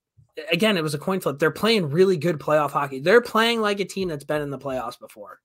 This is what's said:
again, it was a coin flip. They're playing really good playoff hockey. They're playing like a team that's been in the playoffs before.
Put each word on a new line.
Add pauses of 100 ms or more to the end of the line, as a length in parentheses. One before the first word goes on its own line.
(500)
again,
it
was
a
coin
flip.
They're
playing
really
good
playoff
hockey.
They're
playing
like
a
team
that's
been
in
the
playoffs
before.